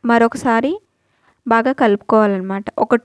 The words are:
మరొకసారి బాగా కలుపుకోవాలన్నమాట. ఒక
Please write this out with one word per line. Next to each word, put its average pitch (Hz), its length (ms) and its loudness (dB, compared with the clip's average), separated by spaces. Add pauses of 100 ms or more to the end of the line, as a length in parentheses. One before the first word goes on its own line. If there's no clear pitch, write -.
(140)
మరొకసారి 233 600 0 (800)
బాగా 247 180 0 (100)
కలుపుకోవాలన్నమాట. 202 800 0 (200)
ఒక 240 200 0